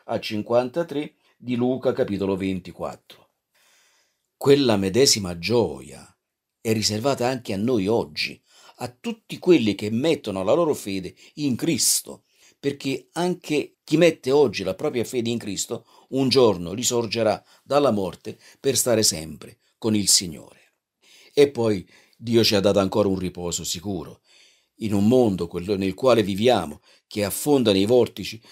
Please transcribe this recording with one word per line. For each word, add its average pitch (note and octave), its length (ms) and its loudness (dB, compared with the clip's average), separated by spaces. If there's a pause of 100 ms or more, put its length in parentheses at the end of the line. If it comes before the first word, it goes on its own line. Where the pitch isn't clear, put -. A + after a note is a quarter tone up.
a A#2 140 -6
cinquantatré, B2+ 960 -4 (220)
di B2 180 -6
Luca, B2 380 0
capitolo G2 440 -2
ventiquattro. F2 920 -8 (1080)
Quella C3+ 400 4
medesima G2 640 0
gioia E2+ 680 -4 (540)
è A2+ 120 -2
riservata A2 540 0
anche B2 260 -6
a F#2+ 40 -4
noi G#2+ 300 0
oggi, D2+ 540 -4 (360)
a B2 120 -10
tutti - 500 -12
quelli B2 360 4
che G#2 160 -6
mettono A2+ 520 -2
la G#2 100 0
loro D#3 220 2
fede F#2+ 400 -8 (200)
in C#3+ 220 -4
Cristo, - 680 -2 (340)
perché C#3 540 -6
anche F3 720 -4
chi D#3+ 120 0
mette E3 340 4
oggi C3 320 2
la F#2 120 -4
propria B2 300 -4
fede A#2 260 -4
in A#2 80 -2
Cristo G#2+ 480 -8 (240)
un C3+ 180 0
giorno G2 460 2
risorgerà A#2 680 0 (200)
dalla C#3 280 2
morte G2+ 480 -6 (200)
per C3+ 180 -2
stare A2 260 2
sempre D#2+ 560 -4 (200)
con A2 160 0
il G#2 140 0
Signore. - 640 -4 (580)
E C#3+ 180 6
poi A2 380 -2 (280)
Dio A2+ 280 2
ci A2 100 2
ha G2 60 4
dato G2 180 4
ancora G2+ 300 2
un F#2+ 100 0
riposo F2 460 -6
sicuro. E2+ 560 -10 (600)
In G#2 120 -2
un G2+ 140 4
mondo, G#2+ 380 4
quello F2+ 300 -6
nel F#2+ 180 -2
quale A#2+ 280 4
viviamo, F#2+ 580 0 (260)
che G#2 180 -4
affonda A#2+ 480 2
nei F#2+ 140 4
vortici A2 540 0 (120)